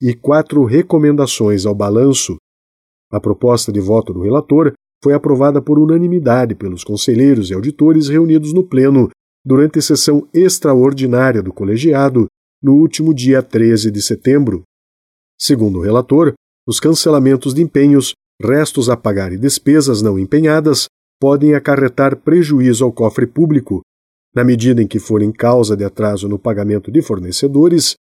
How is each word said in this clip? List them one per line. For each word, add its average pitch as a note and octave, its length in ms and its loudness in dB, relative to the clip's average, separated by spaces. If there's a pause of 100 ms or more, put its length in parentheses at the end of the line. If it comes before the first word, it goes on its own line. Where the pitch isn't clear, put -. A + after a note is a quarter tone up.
e B2 140 -2
quatro D3 500 0
recomendações C#3+ 1000 0
ao G#2 100 -2
balanço. G#2 600 0 (760)
A B2 80 -6
proposta A2+ 520 -2
de G2+ 80 -4
voto G#2+ 320 -2
do F2 100 -8
relator C#3+ 520 0 (300)
foi C#3+ 100 2
aprovada C#3+ 480 0
por D3 160 0
unanimidade D3+ 760 0
pelos F#2 280 -10
conselheiros A2+ 640 0
e F#2+ 40 -8
auditores D3 540 0
reunidos D#3 460 0
no F#3 100 0
Pleno C3+ 460 2 (360)
durante C#3+ 360 2
sessão D3 520 0
extraordinária C3 1120 0
do F2+ 100 -10
colegiado, B2+ 760 0 (340)
no C#3 120 2
último D#3+ 400 2
dia C3 300 0
treze A2+ 480 0
de G2+ 100 -6
setembro. A#2+ 640 -2 (760)
Segundo G#2+ 420 -2
o - 20 -6
relator, B2+ 520 0 (320)
os A2+ 140 -6
cancelamentos C#3 720 0
de D3+ 80 0
empenhos, C#3+ 520 2 (280)
restos C3 480 -2
a A#2+ 60 0
pagar G2 380 -4
e F#2+ 40 -8
despesas C3+ 640 0
não G#2 160 0
empenhadas D3+ 720 0 (320)
podem C#3+ 340 2
acarretar C#3 640 0
prejuízo C#3 680 0
ao A#2+ 60 0
cofre A#2 360 -2
público, C#3+ 540 -2 (520)
na B2 100 0
medida B2 380 2
em G#2 60 0
que A2 100 -6
forem G#2 340 -2
causa A#2 440 0
de G2+ 80 -4
atraso G2+ 440 -4
no G2+ 120 -6
pagamento G#2 500 -4
de D3 120 0
fornecedores, C#3 1040 -2